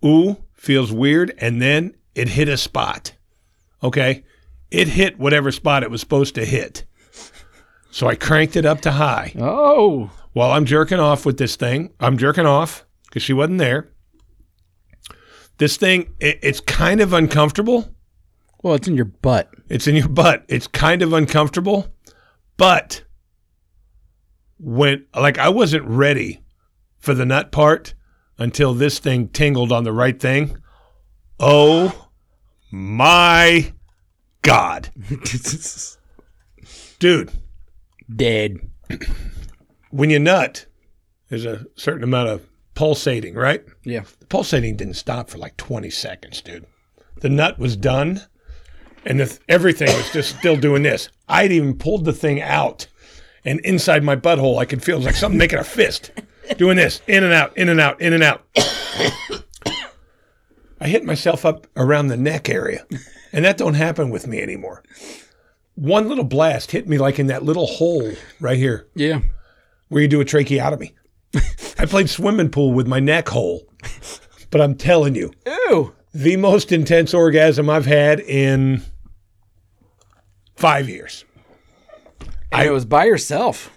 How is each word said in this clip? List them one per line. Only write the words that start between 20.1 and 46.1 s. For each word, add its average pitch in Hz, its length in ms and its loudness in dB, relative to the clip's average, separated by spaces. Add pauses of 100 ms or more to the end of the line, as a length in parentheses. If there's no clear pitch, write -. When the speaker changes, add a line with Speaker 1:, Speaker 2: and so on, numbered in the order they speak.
Speaker 1:
It's 123 180 -4
kind 170 340 0
of 165 140 2
uncomfortable, 165 760 0 (680)
but - 440 2 (1600)
when, 139 560 0
like, 127 240 2
I 131 100 4
wasn't 170 380 2
ready 131 560 0 (560)
for 143 160 -2
the 127 100 -2
nut 131 280 -2
part 151 420 2 (420)
until 123 380 -2
this 135 240 -2
thing 127 300 -2
tingled 127 440 0
on 117 120 0
the 113 80 -4
right 123 280 0
thing. 139 380 -2 (840)
Oh 151 680 4 (600)
my 165 1000 4 (720)
God. 107 480 2 (180)
Speaker 2:
<laughs> - 1900 -14
Speaker 1:
Dude. 175 340 2 (840)
Speaker 2:
Dead. 107 440 -2 (1300)
Speaker 1:
When 143 200 0
you 151 80 4
nut, - 460 0 (640)
there's 117 160 -8
a 113 220 -10 (100)
certain 147 260 -6
amount 123 280 -2
of 104 180 -10 (260)
pulsating, 131 600 -2
right? 127 280 -2 (220)
Speaker 2:
Yeah. 117 200 -8 (160)
Speaker 1:
The - 60 -20
pulsating 120 500 -4
didn't 107 180 -10
stop 120 340 -8
for, - 100 -20
like, - 200 -16
twenty 110 320 -10
seconds, - 500 -14